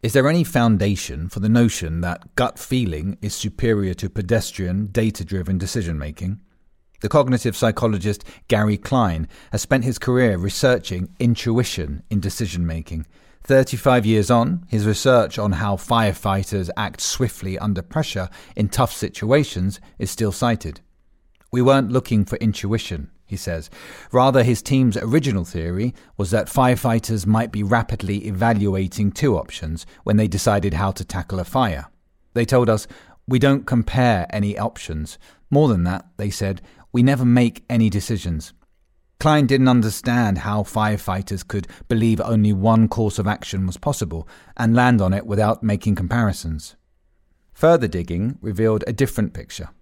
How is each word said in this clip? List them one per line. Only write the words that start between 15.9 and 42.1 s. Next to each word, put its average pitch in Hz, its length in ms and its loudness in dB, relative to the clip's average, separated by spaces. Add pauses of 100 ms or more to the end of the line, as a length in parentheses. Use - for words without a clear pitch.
act - 240 -6
swiftly - 580 -6
under 98 220 -4
pressure 95 480 -4 (260)
in 104 140 0
tough 123 240 0
situations 107 880 -2 (160)
is 113 120 -4
still 104 220 -2
cited. 107 480 -4 (720)
"We 123 100 0
weren't 131 300 4
looking 123 320 2
for - 140 -4
intuition," 101 720 -4 (160)
he 95 120 -10
says. 82 320 -8 (420)
Rather, 127 320 6
his 117 180 2
team's 131 360 2
original 113 480 0
theory 90 480 -4 (240)
was 92 140 -2
that 107 160 0
firefighters 113 800 0
might 110 260 2
be 104 120 -4
rapidly 104 640 -2
evaluating 101 840 0
two 127 260 0
options - 480 -8 (180)
when 107 140 2
they 107 100 4
decided 101 480 0
how 98 160 0
to - 140 -8
tackle 95 340 -6
a 87 40 -4
fire. 90 440 -2 (460)
They 117 120 0
told 123 240 4
us, 107 180 0 (400)
"We 127 120 2
don't 139 260 4
compare 117 640 2
any 101 260 -2
options." 80 600 -8 (320)
More 147 200 4
than 92 160 2
that, 90 220 -4 (100)
they 107 120 -4
said, 98 320 -4 (300)
"We 120 120 4
never 131 220 4
make 120 440 2
any 113 200 2
decisions." 90 640 -4 (680)
Klein 151 260 4
didn't 131 220 4
understand 117 720 2
how 104 240 -2
firefighters 101 840 -4
could 98 200 -6 (200)
believe 113 340 2